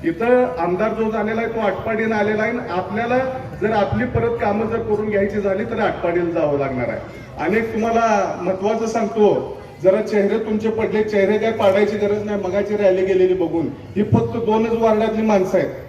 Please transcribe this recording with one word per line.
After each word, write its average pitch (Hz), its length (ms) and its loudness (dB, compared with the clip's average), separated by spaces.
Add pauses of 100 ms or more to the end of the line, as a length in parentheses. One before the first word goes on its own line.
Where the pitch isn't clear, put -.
इथं 240 540 2
आमदार 180 360 0
जो 214 160 0
झालेला 220 300 -2
आहे 226 100 -4
तो - 100 -4
आटपाडीनं 220 560 -2
आलेला 208 260 0
आहे, 233 80 0
आणि 240 100 -4 (100)
आपल्याला 226 480 -2 (440)
जर 214 80 0
आपली 208 340 0
परत 233 360 -2
कामं 214 260 0
जर 226 120 -2
करून 214 320 -2
घ्यायची 202 300 0
झाली 196 240 -2
तर 220 140 -6
आटपाडीला 175 520 0
जावं 151 280 0
लागणार 127 300 -2
आहे. 104 120 -6 (420)
आणि 185 140 0
एक 226 180 -2
तुम्हाला 220 680 0
महत्त्वाचं 202 440 -2
सांगतो, 208 720 2 (240)
जरा 196 200 4
चेहरे 208 360 2
तुमचे 214 300 -2
पडले, 214 340 0
चेहरे 208 360 2
काय 220 140 0
पाडायची 208 440 2
गरज 208 280 0
नाही. 208 180 -2
मगाची 202 340 -2
रॅली 190 300 4
गेलेली 185 280 4
बघून, 165 320 0 (300)
ही 202 60 2
फक्त 226 340 2
दोनच 220 360 0
वार्डातली 220 500 2
माणसं 190 360 2
आहेत 147 120 0 (180)